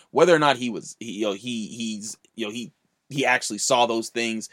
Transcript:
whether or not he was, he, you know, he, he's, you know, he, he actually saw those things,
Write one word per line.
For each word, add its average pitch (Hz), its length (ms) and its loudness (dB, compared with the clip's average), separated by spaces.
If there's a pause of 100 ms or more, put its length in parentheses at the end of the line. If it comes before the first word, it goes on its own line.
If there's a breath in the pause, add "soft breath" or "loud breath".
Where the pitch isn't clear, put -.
(100)
whether 170 240 6
or 156 60 4
not 143 160 6
he 123 140 -4
was, - 280 -10
he, 104 220 -10
you 107 60 0
know, 101 80 2
he, 113 340 -6
he's, 110 480 -8 (180)
you 110 120 -6
know, 104 60 -8
he, 117 200 -10 (380)
he 135 140 -2
actually 123 340 0
saw 120 280 4
those 113 220 -2
things, 113 440 -4